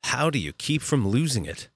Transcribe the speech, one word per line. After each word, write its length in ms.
how 260
do 80
you 120
keep 300
from 260
losing 380
it? 320